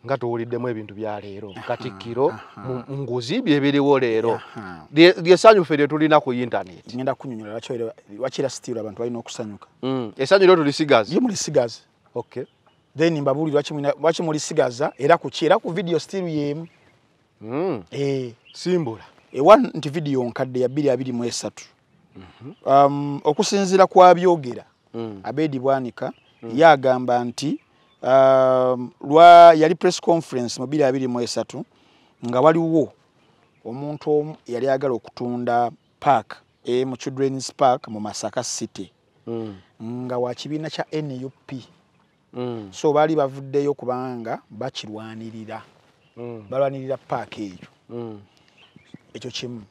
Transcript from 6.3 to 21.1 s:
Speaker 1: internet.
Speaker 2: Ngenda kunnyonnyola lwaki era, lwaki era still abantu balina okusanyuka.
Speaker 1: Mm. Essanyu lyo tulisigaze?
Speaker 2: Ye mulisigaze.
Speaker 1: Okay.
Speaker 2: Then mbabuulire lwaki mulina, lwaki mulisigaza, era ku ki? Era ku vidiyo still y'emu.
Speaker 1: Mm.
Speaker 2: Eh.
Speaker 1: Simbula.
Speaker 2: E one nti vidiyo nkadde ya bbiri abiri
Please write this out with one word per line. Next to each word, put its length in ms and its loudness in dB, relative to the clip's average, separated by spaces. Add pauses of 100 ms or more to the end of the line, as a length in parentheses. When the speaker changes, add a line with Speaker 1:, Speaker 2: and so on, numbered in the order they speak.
Speaker 1:
internet. 600 -8
Speaker 2:
Ngenda 200 -6
kunnyonnyola 360 -14
lwaki 220 -10
era, 200 -8 (240)
lwaki 240 -8
era 80 -2
still 300 -10
abantu 200 -12
balina 200 -6
okusanyuka. 480 -14 (160)
Speaker 1:
Mm. 340 -6
Essanyu 280 4
lyo 100 8
tulisigaze? 580 0
Speaker 2:
Ye 60 0
mulisigaze. 600 -2 (360)
Speaker 1:
Okay. 280 -12 (540)
Speaker 2:
Then 240 0
mbabuulire 320 -2
lwaki 200 -2
mulina, 280 -2
lwaki 220 0
mulisigaza, 720 -4
era 200 4
ku 120 -8
ki? 160 -6
Era 140 4
ku 120 -10
vidiyo 280 -4
still 280 -8
y'emu. 400 -6 (760)
Speaker 1:
Mm. 500 -8
Speaker 2:
Eh. 420 -6 (200)
Speaker 1:
Simbula. 500 -4 (300)
Speaker 2:
E 80 -6
one 320 8
nti 160 -8
vidiyo 340 -4
nkadde 360 -6
ya 100 0
bbiri 200 -2
abiri 220 -2